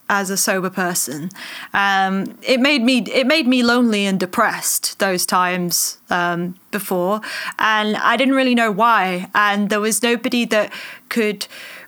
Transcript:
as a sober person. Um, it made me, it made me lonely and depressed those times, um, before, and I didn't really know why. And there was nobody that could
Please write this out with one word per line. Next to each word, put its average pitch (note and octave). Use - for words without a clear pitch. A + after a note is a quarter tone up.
as G3
a F#3+
sober F#3
person. F3+
Um, F#3+
it B3+
made C#4
me, B3+
it B3+
made D4+
me B3+
lonely A#3
and F#3+
depressed -
those F#3+
times, F3+
um, F3
before, G3
and G#3+
I A#3
didn't C4+
really C4
know A3+
why. F#3
And G#3
there G#3
was G#3+
nobody A#3+
that A3
could G#3